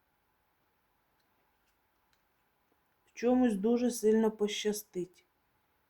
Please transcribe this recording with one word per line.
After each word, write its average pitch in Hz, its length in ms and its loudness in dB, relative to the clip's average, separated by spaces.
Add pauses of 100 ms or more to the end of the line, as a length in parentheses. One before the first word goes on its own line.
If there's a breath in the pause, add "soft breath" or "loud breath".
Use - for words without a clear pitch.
(3000)
В - 100 -20
чомусь 247 420 2
дуже 233 360 0
сильно 220 400 2
пощастить. 208 920 -6 (640)